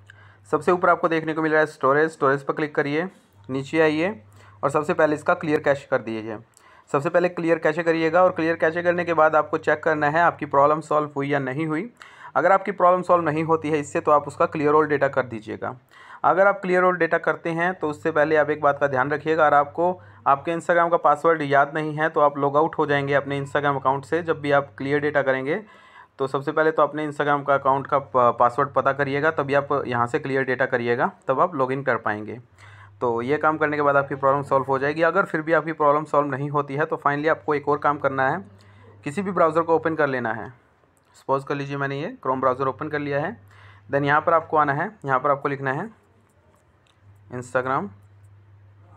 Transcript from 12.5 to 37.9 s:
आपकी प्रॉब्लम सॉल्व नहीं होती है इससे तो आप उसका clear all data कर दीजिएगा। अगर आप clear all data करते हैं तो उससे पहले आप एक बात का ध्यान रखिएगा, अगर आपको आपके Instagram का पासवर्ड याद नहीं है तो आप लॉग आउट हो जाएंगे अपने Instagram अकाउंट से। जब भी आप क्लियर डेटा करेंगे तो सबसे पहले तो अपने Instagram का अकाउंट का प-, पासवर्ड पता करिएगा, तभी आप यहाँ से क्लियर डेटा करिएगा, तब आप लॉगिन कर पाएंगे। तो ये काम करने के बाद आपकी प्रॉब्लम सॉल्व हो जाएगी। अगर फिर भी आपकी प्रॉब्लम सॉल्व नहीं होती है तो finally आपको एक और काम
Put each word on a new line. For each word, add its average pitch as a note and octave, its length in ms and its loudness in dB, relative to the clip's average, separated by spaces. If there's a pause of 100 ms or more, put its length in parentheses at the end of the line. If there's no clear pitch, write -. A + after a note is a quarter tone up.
आपकी F#3+ 200 0
प्रॉब्लम F3+ 300 4
सॉल्व F3 220 2
नहीं D#3 200 -2
होती D#3+ 260 0
है D#3 100 2
इससे C#3+ 200 -4
तो E3 100 0
आप D3 180 4
उसका E3+ 200 0
clear D3 240 0
all D3+ 160 4
data C#3+ 260 0
कर - 120 0
दीजिएगा। A2 500 -10 (480)
अगर E3+ 220 4
आप G3 160 0
clear F3+ 200 0
all F3+ 180 2
data E3 240 2
करते D#3+ 260 -4
हैं E3+ 240 -2
तो D#3+ 140 -6
उससे D3+ 220 -6
पहले D#3 260 2
आप D3 140 2
एक D3+ 100 -4
बात C#3 200 2
का C#3+ 60 2
ध्यान C3+ 240 0
रखिएगा, D#3 360 0
अगर D3 100 4
आपको E3 440 0 (260)
आपके C#3+ 280 0
Instagram E3+ 360 2
का E3+ 60 2
पासवर्ड D#3+ 460 2
याद C#3+ 320 2
नहीं D#3 220 -4
है D#3 120 0
तो D#3+ 120 -2
आप C#3+ 180 4
लॉग C#3+ 180 0
आउट D#3+ 220 0
हो D3+ 80 0
जाएंगे C#3+ 280 0
अपने C#3 260 -2
Instagram C#3+ 360 -2
अकाउंट C3+ 280 -2
से। E3 180 -2
जब D#3+ 180 -4
भी C#3+ 120 -2
आप C#3 260 2
क्लियर C#3 220 -2
डेटा D3 220 0
करेंगे C3+ 400 -2 (560)
तो C3+ 80 -2
सबसे C#3+ 260 -4
पहले D#3 200 2
तो D#3 100 2
अपने D3 240 -2
Instagram C#3+ 400 -2
का C#3 80 2
अकाउंट C3+ 320 0
का C#3+ 120 0
प-, - 120 -10 (280)
पासवर्ड B2+ 300 2
पता C3+ 240 0
करिएगा, C#3+ 380 -2
तभी C#3+ 240 -2
आप C#3 140 0 (180)
यहाँ A#2+ 200 0
से D3+ 120 -2
क्लियर C3+ 260 -2
डेटा B2+ 220 0
करिएगा, A#2+ 440 0 (180)
तब C3+ 120 0
आप F3+ 140 0
लॉगिन C3+ 280 -2
कर B2+ 140 0
पाएंगे। G#2+ 420 -6 (640)
तो A#2 220 -2
ये C3+ 160 -2
काम D#3 200 0
करने D3 180 -2
के D3 60 0
बाद C#3+ 140 4
आपकी C#3 180 -2
प्रॉब्लम C#3 280 0
सॉल्व C3+ 220 0
हो C3+ 140 0
जाएगी। D3+ 240 -2
अगर E3+ 220 2
फिर D#3+ 180 -4
भी D#3 100 -4
आपकी D#3+ 200 0
प्रॉब्लम D3+ 320 2
सॉल्व D3 240 0
नहीं C#3 220 -6
होती C#3 240 -2
है D3+ 100 -2
तो D#3 120 -4
finally C#3+ 320 0
आपको D3+ 260 0
एक C#3+ 140 -4
और D3 100 2
काम D3 200 0